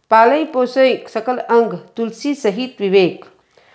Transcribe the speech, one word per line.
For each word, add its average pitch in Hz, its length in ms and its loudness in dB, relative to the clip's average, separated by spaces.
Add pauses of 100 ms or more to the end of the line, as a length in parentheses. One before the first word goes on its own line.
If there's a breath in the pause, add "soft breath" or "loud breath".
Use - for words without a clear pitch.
पालई 247 360 4
पोसई 254 640 0
सकल 247 280 -6
अंग 233 360 0
तुलसी 226 640 -8
सहित 254 440 -6
विवेक। 185 460 0 (500 soft breath)